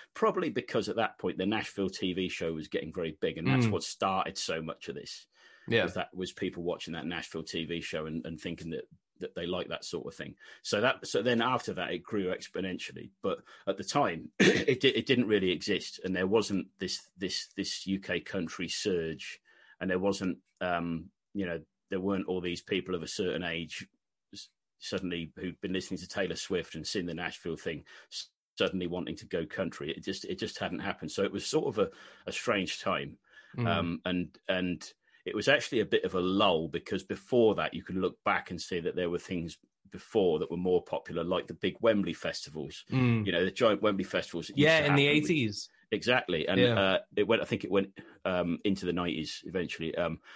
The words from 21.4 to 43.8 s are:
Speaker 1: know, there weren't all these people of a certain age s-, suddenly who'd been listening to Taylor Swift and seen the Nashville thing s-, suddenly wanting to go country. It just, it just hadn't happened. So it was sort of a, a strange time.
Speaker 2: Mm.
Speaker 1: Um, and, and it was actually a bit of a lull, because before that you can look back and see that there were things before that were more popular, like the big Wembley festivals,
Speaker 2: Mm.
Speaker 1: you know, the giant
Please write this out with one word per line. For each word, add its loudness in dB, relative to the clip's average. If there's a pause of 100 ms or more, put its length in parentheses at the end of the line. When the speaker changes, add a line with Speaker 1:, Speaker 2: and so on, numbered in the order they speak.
Speaker 1:
know, -2 (300)
there -2
weren't 0
all -2
these -4
people -2
of -2
a -8
certain -2
age -6 (460)
s-, -18 (280)
suddenly -4
who'd -8
been -4
listening -4
to -10
Taylor -4
Swift -4
and -8
seen -2
the -4
Nashville -6
thing -8 (260)
s-, -10 (300)
suddenly 0
wanting -4
to -16
go -2
country. -6
It -8
just, -6
it -6
just -8
hadn't -4
happened. -6
So 0
it 0
was -6
sort 0
of -4
a, 2 (360)
a -8
strange 0
time. -2 (400)
Speaker 2:
Mm. 0
Speaker 1:
Um, 2
and, -2 (120)
and -2 (320)
it -6
was 0
actually 4
a 4
bit 2
of -2
a 2
lull, 4
because -4
before 4
that -2
you -6
can -2
look 0
back 2
and -6
see -2
that -2
there 0
were -2
things -6 (320)
before 2
that -2
were -4
more 4
popular, -4
like 0
the -10
big -2
Wembley 4
festivals, -8
Speaker 2:
Mm. 4
Speaker 1:
you 0
know, 4
the 0
giant 4